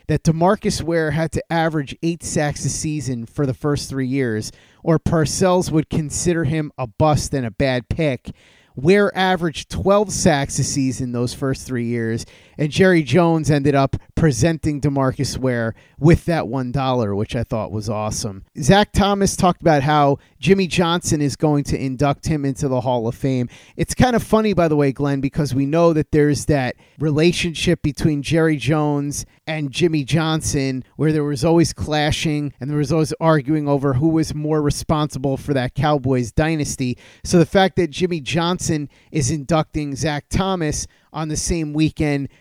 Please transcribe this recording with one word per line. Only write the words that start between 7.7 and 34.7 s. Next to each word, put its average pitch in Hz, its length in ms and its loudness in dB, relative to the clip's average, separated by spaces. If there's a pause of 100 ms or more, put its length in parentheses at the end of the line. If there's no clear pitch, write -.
pick. 147 440 -4 (460)
Ware 190 400 4
averaged 175 520 -2
twelve 196 420 2
sacks 143 480 2
a 139 60 0
season 131 480 -2
those 120 200 -2
first 135 320 -4
three 123 200 -4
years, 117 400 -2 (320)
and 151 120 -2
Jerry 180 340 4
Jones 160 460 2
ended 143 240 2
up 139 220 2 (200)
presenting 151 640 0
DeMarcus 139 560 -2
Ware 120 380 -2 (220)
with 160 280 4
that 160 240 -2
one 123 240 -4
dollar, 123 420 0
which 104 220 -4
I 117 80 -4
thought 107 260 -6
was 104 180 -6
awesome. 107 540 -6 (160)
Zach 196 320 4
Thomas 196 460 2
talked 180 240 2
about 151 220 4
how 143 340 4 (220)
Jimmy 190 280 2
Johnson 170 540 0
is 139 160 0
going 147 280 2
to - 160 -2
induct 135 460 -2
him 156 160 -2
into 139 240 -2
the 127 140 0
Hall 120 260 -2
of 120 80 -4
Fame. 131 320 -2 (300)
It's - 180 -4
kind 247 180 4
of 226 80 2
funny, 220 300 2
by 175 160 2
the 156 80 2
way, 143 160 2
Glenn, 139 300 -2
because 139 340 -2
we 139 100 0
know 165 280 4
that 151 180 -2
there's 147 360 2
that 131 280 0 (240)
relationship 160 800 0
between 147 420 0
Jerry 160 340 2
Jones 143 680 -2 (220)
and 156 240 -6
Jimmy 156 320 0
Johnson 143 800 0 (140)
where 156 160 2
there 151 100 0
was 147 220 -2
always 165 260 4
clashing 147 880 -2
and 127 100 -8
there 147 80 -2
was 143 140 -2
always 156 280 0
arguing 156 500 2
over 143 240 2
who 139 160 2
was 160 240 0
more 151 280 -2
responsible 143 760 -2